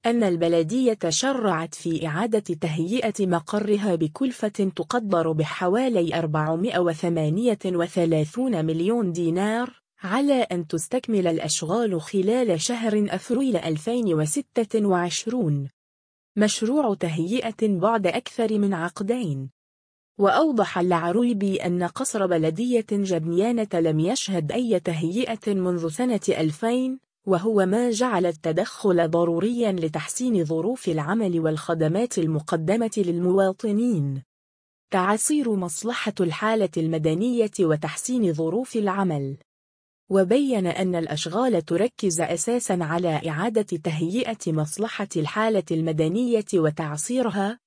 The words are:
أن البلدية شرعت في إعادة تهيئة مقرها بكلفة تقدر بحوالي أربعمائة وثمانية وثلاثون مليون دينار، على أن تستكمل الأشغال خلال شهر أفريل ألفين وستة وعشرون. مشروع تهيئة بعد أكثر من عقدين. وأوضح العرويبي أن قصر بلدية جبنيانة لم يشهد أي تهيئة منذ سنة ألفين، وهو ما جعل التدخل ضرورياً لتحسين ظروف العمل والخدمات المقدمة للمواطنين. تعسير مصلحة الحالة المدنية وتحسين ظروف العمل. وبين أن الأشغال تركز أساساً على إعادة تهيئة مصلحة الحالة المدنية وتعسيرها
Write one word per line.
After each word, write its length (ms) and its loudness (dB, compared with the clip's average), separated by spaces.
أن 180 4
البلدية 760 2
شرعت 640 -2
في 320 -4
إعادة 320 0
تهيئة 720 -2
مقرها 720 0
بكلفة 800 -2
تقدر 560 0
بحوالي 880 0
أربعمائة 600 0
وثمانية 880 0
وثلاثون 1000 0
مليون 460 0
دينار، 720 -2
على 400 2
أن 260 -2
تستكمل 600 0
الأشغال 760 0
خلال 600 0
شهر 480 0
أفريل 480 0
ألفين 560 -2
وستة 720 0
وعشرون. 840 0
مشروع 560 2
تهيئة 760 -2
بعد 400 2
أكثر 520 -2
من 140 2
عقدين. 760 -4
وأوضح 580 4
العرويبي 800 2
أن 280 0
قصر 420 -2
بلدية 680 2
جبنيانة 840 0
لم 260 2
يشهد 520 0
أي 280 0
تهيئة 760 -2
منذ 360 0
سنة 300 0
ألفين، 680 0
وهو 380 2
ما 240 2
جعل 360 0
التدخل 840 0
ضرورياً 640 2
لتحسين 720 -2
ظروف 420 -2
العمل 520 0
والخدمات 800 0
المقدمة 800 0
للمواطنين. 1300 0
تعسير 640 0
مصلحة 640 -4
الحالة 580 0
المدنية 840 0
وتحسين 720 0
ظروف 420 -2
العمل. 600 -2
وبين 560 2
أن 280 0
الأشغال 680 0
تركز 560 0
أساساً 600 -2
على 480 0
إعادة 540 -2
تهيئة 640 -2
مصلحة 680 -4
الحالة 560 0
المدنية 840 0
وتعسيرها 1120 0